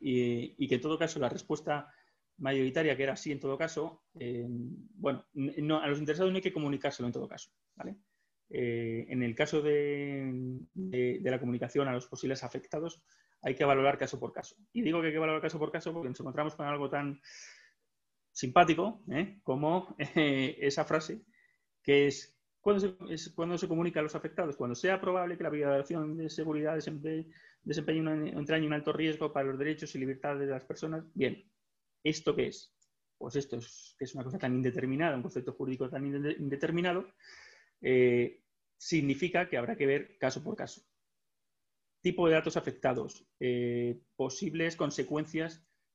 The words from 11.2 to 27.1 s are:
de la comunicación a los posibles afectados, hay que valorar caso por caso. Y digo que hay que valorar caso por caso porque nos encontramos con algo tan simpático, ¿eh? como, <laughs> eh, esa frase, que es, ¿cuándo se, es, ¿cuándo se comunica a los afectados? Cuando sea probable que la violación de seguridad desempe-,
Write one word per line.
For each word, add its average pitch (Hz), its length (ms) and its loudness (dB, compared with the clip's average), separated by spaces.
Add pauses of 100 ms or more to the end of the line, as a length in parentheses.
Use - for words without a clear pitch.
de 127 100 0
la 127 80 0
comunicación 123 480 0
a 127 60 0
los 123 140 -4
posibles 135 360 -4
afectados, 151 580 -8 (400)
hay 131 140 -2
que 156 80 2
valorar 139 340 6
caso 131 220 -4
por 113 140 -8
caso. - 240 -12 (160)
Y 240 80 0
digo 170 180 2
que 160 80 2
hay 151 60 0
que 156 60 0
valorar 156 220 2
caso 160 180 -4
por 151 120 0
caso 165 220 -4
porque 165 160 -4
nos 123 100 -8
encontramos 147 360 -4
con 147 100 -6
algo 143 240 -2
tan 143 320 -4 (1120)
simpático, 170 800 4
¿eh? 170 320 -2
como, 151 560 0
<laughs> 147 160 -4
eh, 139 440 2
esa 143 240 2
frase, - 380 -2 (640)
que 143 240 8
es, - 300 -4 (220)
¿cuándo 202 220 4
se, 185 320 -4
es, 160 160 -8
¿cuándo 170 280 -2
se 170 100 -2
comunica 165 320 2
a 151 40 2
los 156 120 -4
afectados? 156 420 -4
Cuando 120 180 -2
sea 185 240 2
probable 180 380 0
que 175 60 -6
la 160 60 0
violación 147 680 0
de 160 120 -4
seguridad 156 460 0
desempe-, 156 520 -4 (360)